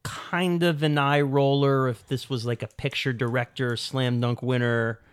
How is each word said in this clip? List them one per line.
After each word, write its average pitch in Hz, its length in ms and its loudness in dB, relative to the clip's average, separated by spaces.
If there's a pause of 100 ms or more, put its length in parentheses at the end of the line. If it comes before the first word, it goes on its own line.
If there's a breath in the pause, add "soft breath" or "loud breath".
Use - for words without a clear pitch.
kind 175 600 -2
of 160 200 2
an 147 160 2
eye 143 240 4
roller 139 680 4
if - 180 -6
this 127 220 -6
was, 120 160 -4
like, 120 180 -4
a 110 60 -8
picture - 460 -4
director 120 640 -2
slam 123 420 -2
dunk 120 220 -2
winner 120 580 0 (120)